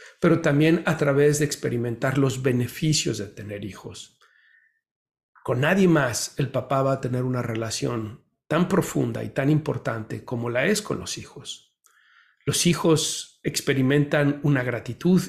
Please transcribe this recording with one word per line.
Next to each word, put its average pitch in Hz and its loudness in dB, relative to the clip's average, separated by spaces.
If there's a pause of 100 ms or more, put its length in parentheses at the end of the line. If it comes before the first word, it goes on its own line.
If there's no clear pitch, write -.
(200)
pero 170 4
también 160 4
a 151 0
través 147 4
de 151 2
experimentar 120 -2
los 131 2
beneficios 127 0
de 98 -8
tener 101 -12
hijos. - -16 (1200)
Con 123 -2
nadie 185 4
más 139 0
el 135 -2
papá 135 -2
va 135 2
a 131 -2
tener 127 -2
una 127 -2
relación 113 -6 (220)
tan 175 0
profunda 131 -2
y 107 -8
tan 139 0
importante 120 -4
como 120 -6
la 127 0
es 208 0
con - -6
los - -10
hijos. - -18 (680)
Los - 0
hijos - 0
experimentan 143 2
una 143 2
gratitud 123 0